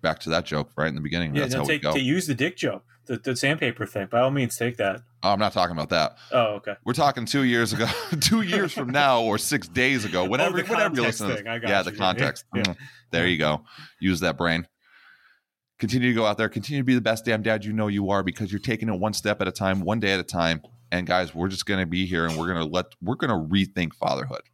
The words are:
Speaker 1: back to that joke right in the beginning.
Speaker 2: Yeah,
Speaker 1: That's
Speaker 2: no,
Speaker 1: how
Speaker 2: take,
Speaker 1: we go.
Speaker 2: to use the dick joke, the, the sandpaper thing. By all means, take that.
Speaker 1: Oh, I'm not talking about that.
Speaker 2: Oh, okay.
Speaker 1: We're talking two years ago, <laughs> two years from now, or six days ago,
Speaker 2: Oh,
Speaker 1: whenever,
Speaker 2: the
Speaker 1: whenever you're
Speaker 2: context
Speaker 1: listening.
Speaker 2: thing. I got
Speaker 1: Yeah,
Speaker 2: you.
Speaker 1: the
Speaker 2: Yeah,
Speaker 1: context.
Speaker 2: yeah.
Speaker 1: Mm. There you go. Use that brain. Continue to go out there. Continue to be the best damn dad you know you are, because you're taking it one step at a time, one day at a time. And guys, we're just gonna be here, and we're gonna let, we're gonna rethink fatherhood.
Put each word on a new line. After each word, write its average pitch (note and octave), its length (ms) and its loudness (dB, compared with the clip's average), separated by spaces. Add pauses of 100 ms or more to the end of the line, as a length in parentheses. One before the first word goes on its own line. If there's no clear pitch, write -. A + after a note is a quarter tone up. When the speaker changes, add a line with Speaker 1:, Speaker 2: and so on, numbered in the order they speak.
Speaker 1:
back D#2 180 -2
to - 100 -10
that D#2+ 160 0
joke D2 320 -4
right D2+ 120 2
in C#2+ 60 -6
the D#2 60 -6
beginning. D#2 320 -2
Speaker 2:
Yeah, C#2+ 80 0
Speaker 1:
That's B2 140 -2
Speaker 2:
no, C3+ 60 -2
Speaker 1:
how - 40 -2
Speaker 2:
take, D3+ 160 -2
Speaker 1:
we D3 80 0
go. D#2+ 40 2
Speaker 2:
to C#3+ 60 2
use D#3 280 0
the C#3 80 0
dick D3 200 -2
joke, - 280 -4 (240)
the, B2 100 -4
the C3 180 -4
sandpaper C#3 520 -2
thing. G2 240 -4
By A#2 80 2
all C3 100 4
means, C3+ 280 0
take A#2+ 200 -2
that. G2 240 -2 (220)
Speaker 1:
Oh, F#2+ 80 2
I'm G2 80 2
not G2+ 140 0
talking F2 220 0
about D2+ 140 -4
that. D#2+ 280 0 (140)
Speaker 2:
Oh, A2+ 260 2
okay. G2+ 180 -8 (100)
Speaker 1:
We're A#2+ 80 -2
talking C3+ 320 2
two C#3 200 0
years A#2 280 4
ago, A2 140 0 (160)
<laughs> D#3+ 180 -4
two A3+ 220 4
years F#3 280 0
from C3 200 -6
now, C3+ 320 4
or G#2+ 160 2
six - 280 -2
days B2+ 380 2
ago, F2+ 160 0
Speaker 2:
Oh, F#2+ 80 0
Speaker 1:
whenever, E3+ 320 0
Speaker 2:
the F#3 80 -6
Speaker 1:
whenever G#3+ 260 2
you're A#2+ 100 2
Speaker 2:
context B2+ 160 -2
Speaker 1:
listening. G#2+ 160 -2
Speaker 2:
thing. G#2 100 -10
I A#2 100 -6
got A2+ 120 -4
Speaker 1:
Yeah, G2+ 100 4
Speaker 2:
you. F#2 60 0
Speaker 1:
the F2+ 60 -6
Speaker 2:
Yeah, G#2 60 -12
Speaker 1:
context. G#2 560 0
Speaker 2:
yeah. A#2+ 80 -2
Speaker 1:
Mm. F#2+ 140 -2 (360)
There E2+ 160 2
you F2+ 120 2
go. D2+ 240 0 (360)
Use F2+ 200 2
that D#2+ 180 0
brain. E2+ 300 0 (1120)
Continue B2 300 2
to B2 60 2
go A2+ 120 4
out G#2 100 0
there. A2 100 2
Continue C3+ 340 -4
to B2 40 0
be C3 100 4
the B2 60 2
best A2 240 0
damn A2 160 0
dad G#2+ 240 0
you G#2+ 80 -4
know A2 140 0
you G2+ 240 0
are, G2 100 4
because F#2 300 -4
you're G2+ 80 -4
taking A2+ 280 -2
it G2 120 -2
one F2+ 140 0
step G#2 280 -2
at G2 60 0
a F#2 40 -2
time, F#2+ 300 0
one G#2 180 0
day G2+ 140 2
at F#2+ 60 2
a E2+ 40 -4
time. E2 380 0 (300)
And F2+ 160 0
guys, F2+ 280 0
we're E2+ 140 0
just F#2+ 160 -6
gonna F#2+ 220 0
be F2+ 180 0
here, F2 200 0
and D#2+ 120 -2
we're E2 100 -2
gonna E2+ 160 0
let, E2 220 -2 (160)
we're F#2+ 140 -2
gonna C3 180 0
rethink F2+ 640 0
fatherhood. C2 480 -4 (100)